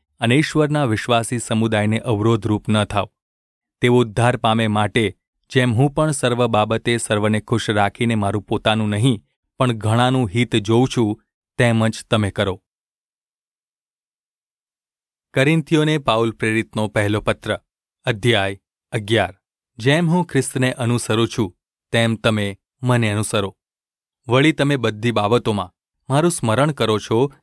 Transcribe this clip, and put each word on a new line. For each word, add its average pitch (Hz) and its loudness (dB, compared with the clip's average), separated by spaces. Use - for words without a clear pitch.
અને 117 2
ઈશ્વરના 147 0
વિશ્વાસી 117 -2
સમુદાયને 110 0
અવરોધરૂપ 107 -2
ન 107 2
થાઓ. 101 -4
તેઓ 123 4
ઉદ્ધાર 120 2
પામે, 113 0
માટે 107 0
જેમ 123 2
હું 139 2
પણ 156 0
સર્વ 123 0
બાબતે 113 0
સર્વને 107 0
ખુશ - -2
રાખીને 104 0
મારું 101 -2
પોતાનું 110 -2
નહીં, 107 0
પણ 123 2
ઘણાનું 117 0
હિત 120 0
જોઉં 113 2
છું, 107 0
તેમ 113 2
જ - -4
તમે 107 0
કરો. 98 -4
કરિન્થીઓને 151 2
પાઉલ 117 0
પ્રેરિતનો 110 -2
પહેલો 104 -2
પત્ર, 107 -4
અધ્યાય 101 -2
અગિયાર. 107 -2
જેમ 151 2
હું 175 2
ખ્રિસ્તને 127 -2
અનુસરું 117 -2
છું, 101 -6
તેમ 117 0
તમે 104 -2
મને 120 0
અનુસરો. 104 -4
વળી, 139 4
તમે 143 0
બધી 113 -2
બાબતોમાં 104 -2
મારું 156 2
સ્મરણ 131 0
કરો 110 0
છો 123 -2